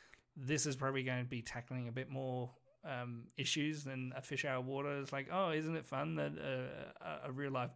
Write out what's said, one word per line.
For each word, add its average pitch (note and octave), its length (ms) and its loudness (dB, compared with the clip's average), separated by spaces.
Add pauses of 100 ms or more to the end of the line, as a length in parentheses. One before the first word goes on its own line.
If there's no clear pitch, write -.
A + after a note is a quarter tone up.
(360)
this D3 300 4
is C3+ 100 2
probably C3+ 260 2
going B2+ 200 2
to B2 60 -2
be B2 140 -2
tackling B2 460 -4
a A2+ 40 -4
bit C3 180 -4
more, B2+ 400 0 (340)
um, B2 400 -4 (140)
issues D3 460 2
than C3 320 -4
a C3 40 -4
fish C3+ 240 -2
out C3 160 2
of B2+ 60 -2
water. C#3 340 0
It's C3+ 120 -4
like, C#3 200 -2
"Oh, F#3 180 4
isn't D#3 260 2
it D#3 100 -4
fun D3+ 300 0
that, D3 220 2
uh, C3 640 -4 (200)
a, C#3 40 -4
a C3 40 -2
real C#3 200 0
life B2 240 2